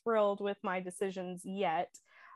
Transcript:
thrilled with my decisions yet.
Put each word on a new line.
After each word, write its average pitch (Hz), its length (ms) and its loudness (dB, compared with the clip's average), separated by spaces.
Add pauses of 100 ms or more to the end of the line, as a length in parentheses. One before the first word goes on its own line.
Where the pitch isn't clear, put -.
thrilled 208 360 4
with 202 220 -2
my 185 180 0
decisions 185 640 -4
yet. 180 500 0 (420)